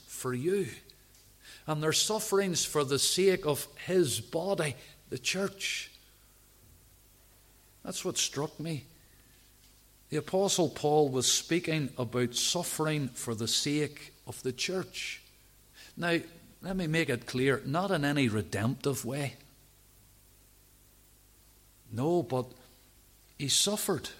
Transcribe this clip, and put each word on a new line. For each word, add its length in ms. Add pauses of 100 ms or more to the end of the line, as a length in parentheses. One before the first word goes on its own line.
for 260
you. 360 (1000)
And 160
they're 100
sufferings 720
for 180
the 160
sake 480
of 200 (200)
his 340
body, 540 (340)
the 80
church." 720 (1900)
That's 220
what 140
struck 400
me. 260 (1200)
The 80
Apostle 520
Paul 400
was 160
speaking 720
about 380
suffering 720
for 240
the 140
sake 680 (140)
of 160
the 100
church. 680 (760)
Now, 220 (420)
let 140
me 100
make 240
it 160
clear, 400
not 240
in 160
any 220
redemptive 760
way. 340 (2500)
No, 300
but 240 (920)
he 100
suffered. 600 (100)